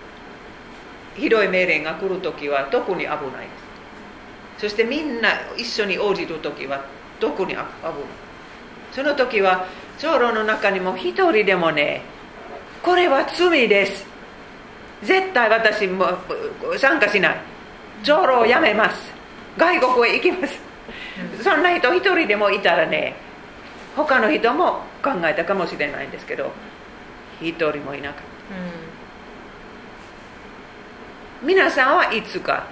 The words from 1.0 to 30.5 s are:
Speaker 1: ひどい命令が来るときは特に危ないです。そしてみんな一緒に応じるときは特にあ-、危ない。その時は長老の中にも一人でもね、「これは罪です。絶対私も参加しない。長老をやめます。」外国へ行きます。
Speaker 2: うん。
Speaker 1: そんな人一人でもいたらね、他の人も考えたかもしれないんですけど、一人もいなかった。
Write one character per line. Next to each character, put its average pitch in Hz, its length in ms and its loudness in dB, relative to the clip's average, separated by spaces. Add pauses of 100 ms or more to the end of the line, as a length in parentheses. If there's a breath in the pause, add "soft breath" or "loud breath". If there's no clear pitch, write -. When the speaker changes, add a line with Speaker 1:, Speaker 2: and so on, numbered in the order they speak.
Speaker 1:
ひ 254 140 0
ど 220 120 6
い 190 60 4
命 185 160 2
令 156 180 2
が 160 120 -4
来 190 120 -4
る 180 140 -2
と 151 120 -4
き 147 180 -8
は 139 200 0
特 247 220 0
に 170 60 -2
危 147 80 -4
な 131 60 -2
い - 40 -2
で - 40 -4 (1400)
す。 214 100 -2
そ - 0 -
し 208 60 -6
て 226 100 2
み 269 160 -2
ん 247 220 -4
な 202 80 4 (260)
一 233 100 -6
緒 214 200 -4
に 180 120 -2
応 202 140 2
じ 170 140 -4
る 160 140 -8
と 156 100 -6
き 143 160 -10
は 139 180 -6 (340)
特 196 280 -2
に 143 100 -6
あ-、 127 80 -6 (160)
危 - 60 -8
な 165 40 -6
い。 160 40 -6 (960 loud breath)
そ 262 100 -6
の 285 120 0
時 240 260 2
は 190 240 4 (340 loud breath)
長 302 200 2
老 233 160 4
の 214 100 0
中 214 260 2
に 190 80 0
も 185 160 -2
一 349 180 -4 (200)
人 214 140 4
で 190 100 4
も 165 160 2
ね、 147 300 0 (840)
「こ 349 120 4
れ 359 120 4
は 269 160 4
罪 320 420 4
で 196 200 6
す。 - 200 -6 (960)
絶 381 300 2
対 233 160 4
私 220 380 4
も 185 200 2 (680)
参 277 240 4
加 208 80 6
し 202 100 4
な 160 140 4
い。 - 40 -4 (680)
長 302 240 4
老 254 140 6
を 220 60 6
や 247 140 6
め 226 140 4
ま 202 160 4
す。」 - 200 -10 (460)
外 339 240 4
国 247 260 4
へ 233 100 2
行 262 60 -2
き 359 100 4
ま - 140 -4
す。 - 140 -6 (760 loud breath)
Speaker 2:
う 220 40 -10
ん。 226 40 -4
Speaker 1:
そ 370 120 4
ん 294 60 2
な 349 140 4
人 349 180 2
一 359 60 4
人 349 280 2
で 208 80 2
も 208 140 2
い 202 100 0
た 180 160 4
ら 160 100 4
ね、 147 300 -2 (800)
他 277 240 4
の 214 100 4
人 220 240 4
も 320 280 0 (200)
考 277 100 0 (120)
え 156 100 2
た 165 100 -2
か 202 100 0
も 180 120 -2
し - 100 -8
れ 143 140 -2
な 143 120 -8
い 135 60 -10
ん - 20 -14
で - 100 -12
す - 60 -16
け 143 100 -8
ど、 139 160 -4 (880)
一 165 140 -6
人 151 240 0
も 139 160 -10
い 139 80 -10
な 143 100 -8
か - 80 -14
っ - 20 -16
た。 - 60 -16 (3250)